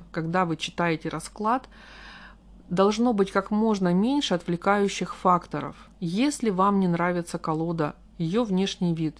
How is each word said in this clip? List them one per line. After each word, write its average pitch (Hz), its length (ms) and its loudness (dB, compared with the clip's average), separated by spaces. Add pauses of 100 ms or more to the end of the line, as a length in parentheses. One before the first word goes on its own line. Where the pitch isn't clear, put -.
(120)
когда 170 320 -2
вы 165 120 -2
читаете 165 520 -4
расклад, 220 600 -4 (1000)
должно 208 460 2
быть 196 160 2
как 196 200 -2
можно 208 440 2
меньше 240 400 2
отвлекающих 196 800 0
факторов. 170 600 0 (260)
Если 220 500 0
вам 196 300 4
не 185 80 4
нравится 170 500 0
колода, 160 560 -2 (240)
её 180 260 0
внешний 185 500 0
вид, 160 260 -4